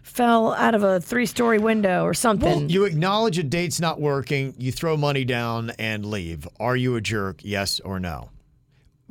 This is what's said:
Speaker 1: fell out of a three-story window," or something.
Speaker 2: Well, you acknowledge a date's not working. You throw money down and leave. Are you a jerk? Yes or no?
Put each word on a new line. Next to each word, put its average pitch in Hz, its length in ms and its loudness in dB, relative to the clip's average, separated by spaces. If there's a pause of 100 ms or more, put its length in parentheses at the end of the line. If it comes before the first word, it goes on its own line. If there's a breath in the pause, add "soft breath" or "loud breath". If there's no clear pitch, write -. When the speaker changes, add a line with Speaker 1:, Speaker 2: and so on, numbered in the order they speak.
Speaker 1:
fell 233 520 2
out 226 200 2
of 208 80 4
a 190 180 4
three-story 233 600 0
window," 208 420 2
or 170 120 0
something. - 480 2
Speaker 2:
Well, 147 60 -2
you 190 160 4
acknowledge 190 540 0
a 175 60 0
date's 170 340 -2
not 160 220 -2
working. 139 580 -2
You 127 140 -4
throw 160 240 -2
money 143 280 0
down 117 540 -2
and 107 260 -4
leave. 85 440 -6 (100)
Are 120 160 0
you 127 220 0
a 113 40 -2
jerk? 101 440 -4
Yes 98 340 -2
or 95 220 -6
no? 73 300 -8 (800)